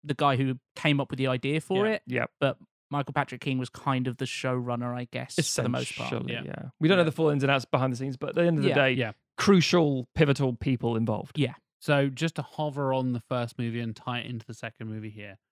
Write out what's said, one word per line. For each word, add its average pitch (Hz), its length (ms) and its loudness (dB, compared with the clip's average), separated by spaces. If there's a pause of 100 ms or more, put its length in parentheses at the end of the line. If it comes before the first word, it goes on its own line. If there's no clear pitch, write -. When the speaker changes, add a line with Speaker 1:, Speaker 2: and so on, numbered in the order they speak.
Speaker 1:
the 147 100 -4
guy 143 220 2
who 131 240 0 (160)
came 143 260 2
up 127 80 -4
with 139 80 -6
the 135 80 0
idea 135 340 0
for 190 280 0
Speaker 2:
Yeah. 220 60 2
Speaker 1:
it, - 120 -4
Speaker 3:
Yep. 123 340 -2
Speaker 1:
but 139 200 0 (320)
Michael 143 220 -4
Patrick 131 280 -2
King 135 160 -2
was 127 100 -4
kind 127 400 -2
of 123 100 -6
the 131 80 -6
showrunner, 123 720 -4
I 123 160 -8
guess, 127 220 -8 (220)
for 127 80 -2
the 110 60 0
most 127 280 -4
part. 127 160 -6
Speaker 3:
Essentially, 123 200 -6
Speaker 2:
Yeah. 117 120 -8
Speaker 3:
yeah. - 240 -10 (100)
We 151 80 2
don't 185 100 6
know 180 40 4
Speaker 2:
Yeah. 165 40 4
Speaker 3:
the 156 80 0
full 160 160 2
ins 143 140 2
and 139 80 2
outs 135 140 0
behind 131 260 0
the 120 60 -4
scenes, 131 180 -6
but 139 140 -6
at - 60 -6
the 175 80 4
end 170 160 4
of 139 40 2
the 139 60 4
Speaker 1:
Yeah. - 60 2
Speaker 3:
day, 135 180 6
Speaker 2:
Yeah. 120 200 -2 (240)
Speaker 3:
crucial, 156 760 4
pivotal 139 400 4
people 117 420 0
involved. 110 420 -2
Speaker 1:
Yeah. 139 180 -2 (260)
Speaker 2:
So 143 280 2
just 156 260 -4
to 139 80 -6
hover 143 500 -4
on 127 200 0
the 117 80 -4
first 120 360 -4
movie 117 220 -4
and 113 160 -6
tie 120 240 -6
it 110 80 -10
into 120 180 -10
the 120 80 -14
second 113 340 -12
movie 110 220 -8
here 101 300 -16 (120)